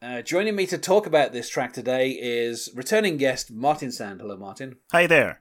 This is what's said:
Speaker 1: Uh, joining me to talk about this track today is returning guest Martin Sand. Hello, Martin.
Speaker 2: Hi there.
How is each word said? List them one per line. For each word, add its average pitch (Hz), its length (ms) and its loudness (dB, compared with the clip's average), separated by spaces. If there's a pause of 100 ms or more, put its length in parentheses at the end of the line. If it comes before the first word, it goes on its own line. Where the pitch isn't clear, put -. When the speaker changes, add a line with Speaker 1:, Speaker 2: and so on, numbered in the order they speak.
Speaker 1:
Uh, 123 180 -8
joining 196 340 0
me 190 120 0
to 180 100 -4
talk 196 300 2
about 147 260 4
this 120 160 -8
track 127 240 -4
today 127 380 0
is 120 640 -4
returning 180 420 0
guest 131 340 0
Martin 135 400 0
Sand. 101 300 -10
Hello, 104 160 -10
Martin. 98 400 -14 (160)
Speaker 2:
Hi 170 140 6
there. 139 340 4